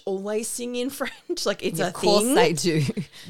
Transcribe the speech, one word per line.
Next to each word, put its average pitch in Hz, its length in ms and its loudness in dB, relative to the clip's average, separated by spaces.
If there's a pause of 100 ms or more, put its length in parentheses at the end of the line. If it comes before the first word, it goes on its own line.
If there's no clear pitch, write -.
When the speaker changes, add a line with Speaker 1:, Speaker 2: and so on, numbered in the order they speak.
Speaker 1:
always 202 440 -4
sing 240 280 -6
in 247 140 -2
<laughs> - 80 -12
French. - 480 -6
Like, 202 180 -2
it's 190 140 -2
Speaker 2:
Yeah, 180 80 0
Speaker 1:
a - 20 0
Speaker 2:
of 180 60 -8
course 208 300 4
Speaker 1:
thing. 254 100 2
Speaker 2:
they 170 180 6
do. 160 300 2 (480)